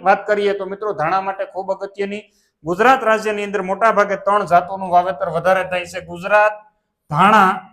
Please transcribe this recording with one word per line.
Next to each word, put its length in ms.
વાત 240
કરીએ 280
તો 120
મિત્રો, 260
ધાણા 280
માટે 240
ખૂબ 260
અગત્યની 520
ગુજરાત 380
રાજ્યની 420
અંદર 180
મોટા 300
ભાગે 240
ત્રણ 300
જાતોનું 440
વાવેતર 400
વધારે 340
થાય 200
છે. 160
ગુજરાત 540
ધાણા 400